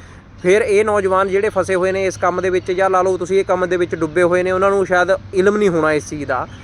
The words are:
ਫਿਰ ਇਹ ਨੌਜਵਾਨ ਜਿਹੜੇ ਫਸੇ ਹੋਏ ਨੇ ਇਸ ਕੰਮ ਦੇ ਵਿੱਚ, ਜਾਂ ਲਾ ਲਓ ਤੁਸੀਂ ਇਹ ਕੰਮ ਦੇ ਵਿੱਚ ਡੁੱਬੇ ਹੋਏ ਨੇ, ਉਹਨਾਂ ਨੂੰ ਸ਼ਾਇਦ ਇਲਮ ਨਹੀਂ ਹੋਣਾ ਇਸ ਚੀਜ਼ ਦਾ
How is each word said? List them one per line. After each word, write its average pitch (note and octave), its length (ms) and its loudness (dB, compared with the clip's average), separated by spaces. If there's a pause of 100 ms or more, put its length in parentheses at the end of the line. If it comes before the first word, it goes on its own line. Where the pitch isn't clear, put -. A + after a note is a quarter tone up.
(420)
ਫਿਰ G3 200 4
ਇਹ G#3+ 240 2
ਨੌਜਵਾਨ G3 420 0
ਜਿਹੜੇ G3+ 220 0
ਫਸੇ F#3+ 260 -2
ਹੋਏ F#3 160 0
ਨੇ F#3+ 140 -2
ਇਸ F#3 120 -2
ਕੰਮ F3+ 240 0
ਦੇ F#3 80 0
ਵਿੱਚ, F#3 220 -2
ਜਾਂ F#3+ 180 0
ਲਾ F#3 120 2
ਲਓ F#3 160 0
ਤੁਸੀਂ F3+ 220 0
ਇਹ F#3+ 60 0
ਕੰਮ F3+ 200 0
ਦੇ F3+ 120 -2
ਵਿੱਚ F3 180 -2
ਡੁੱਬੇ E3 280 0
ਹੋਏ F3+ 200 2
ਨੇ, F#3 80 0
ਉਹਨਾਂ F#3+ 180 2
ਨੂੰ G3 160 0
ਸ਼ਾਇਦ F3+ 220 2 (260)
ਇਲਮ G3+ 240 2
ਨਹੀਂ G#3 120 2
ਹੋਣਾ D#3 240 2
ਇਸ D3 160 -4
ਚੀਜ਼ D3 160 -8
ਦਾ C3+ 220 -4 (160)